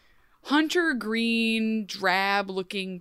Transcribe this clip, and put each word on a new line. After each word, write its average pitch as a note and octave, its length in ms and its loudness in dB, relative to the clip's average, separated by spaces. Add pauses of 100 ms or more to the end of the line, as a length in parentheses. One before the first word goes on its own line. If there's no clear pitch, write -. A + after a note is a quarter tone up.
(440)
hunter D#4+ 500 2
green, A3+ 920 0
drab G3 640 0
looking F#3 520 -6